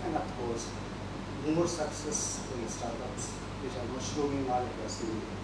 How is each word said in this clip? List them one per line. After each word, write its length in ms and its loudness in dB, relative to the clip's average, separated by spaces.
and 140 2
of 100 0
course, 260 0
more 220 6
successful 880 0
startups 600 -2
which 160 -2
are 160 -2
mushrooming 560 2
all 160 4
across 400 -2
India. 380 -2